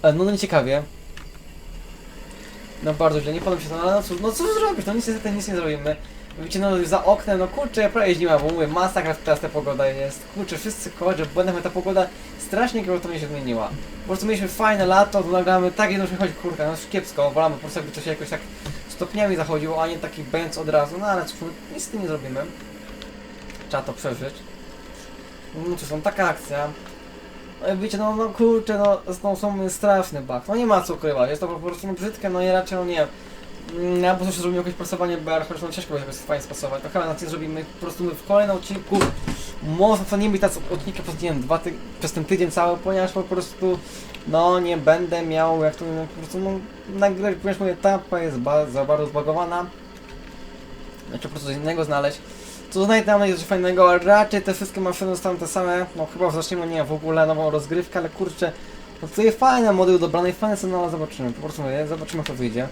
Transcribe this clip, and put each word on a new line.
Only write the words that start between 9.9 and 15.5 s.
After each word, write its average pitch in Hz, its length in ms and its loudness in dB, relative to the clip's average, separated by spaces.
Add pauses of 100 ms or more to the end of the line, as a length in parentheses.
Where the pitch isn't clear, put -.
Kurczę, 185 220 -6
wszyscy 208 340 -8
kojarzą, 175 320 0 (120)
bo 180 80 4
nawet 175 200 0
ta 180 60 0
pogoda 185 380 2 (400)
strasznie 226 360 0
gwałtownie 175 360 -2
się 151 80 -6
zmieniła. 123 420 -4 (320)
Po - 60 -10
prostu 190 180 -2
mieliśmy 202 220 0
fajne 208 380 2
lato, 196 380 6
tu 170 80 -2
nagramy 180 400 4